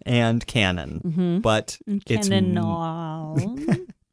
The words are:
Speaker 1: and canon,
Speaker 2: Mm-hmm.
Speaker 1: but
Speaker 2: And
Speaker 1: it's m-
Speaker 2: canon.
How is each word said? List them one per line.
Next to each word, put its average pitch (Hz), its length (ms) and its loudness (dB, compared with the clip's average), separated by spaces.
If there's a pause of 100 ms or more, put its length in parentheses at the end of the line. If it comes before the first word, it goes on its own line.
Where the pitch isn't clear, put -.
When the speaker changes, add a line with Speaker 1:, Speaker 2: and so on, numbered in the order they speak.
Speaker 1:
and 117 400 4
canon, 90 580 0
Speaker 2:
Mm-hmm. 175 360 0
Speaker 1:
but - 460 0
Speaker 2:
And 202 200 -4
Speaker 1:
it's 214 240 0
m- 190 240 4
Speaker 2:
canon. 170 1300 -2 (260)